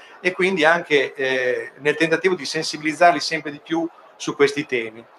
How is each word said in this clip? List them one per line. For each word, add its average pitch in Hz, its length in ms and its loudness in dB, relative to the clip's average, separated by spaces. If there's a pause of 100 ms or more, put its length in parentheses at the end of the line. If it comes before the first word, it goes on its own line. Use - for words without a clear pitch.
(220)
e 180 100 0
quindi 180 320 0
anche, 156 500 2
eh, 127 680 -2
nel 147 180 -2
tentativo 165 380 0
di 135 100 -10
sensibilizzarli 156 720 2
sempre 151 320 -6
di 147 80 -14
più 165 280 -4 (280)
su - 180 -8
questi 139 320 2
temi. 113 400 -6 (140)